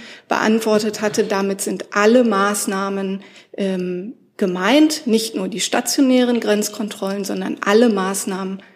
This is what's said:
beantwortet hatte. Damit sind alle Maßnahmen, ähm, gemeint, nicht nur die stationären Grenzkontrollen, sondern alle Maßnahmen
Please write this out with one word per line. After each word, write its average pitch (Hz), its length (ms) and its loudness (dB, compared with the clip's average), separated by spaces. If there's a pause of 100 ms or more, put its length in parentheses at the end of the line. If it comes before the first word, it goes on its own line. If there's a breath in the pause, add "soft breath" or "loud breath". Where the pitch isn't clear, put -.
(280 loud breath)
beantwortet 220 720 0
hatte. 214 220 0
Damit 196 360 -2
sind - 340 -8
alle 226 300 6
Maßnahmen, 196 1000 -2 (320 loud breath)
ähm, 185 600 -4 (240)
gemeint, 214 680 2
nicht 220 300 0
nur 185 120 -4
die 180 120 -6
stationären 247 800 2
Grenzkontrollen, 208 840 -4
sondern 196 360 -6
alle 226 300 4
Maßnahmen 190 720 -4 (140 loud breath)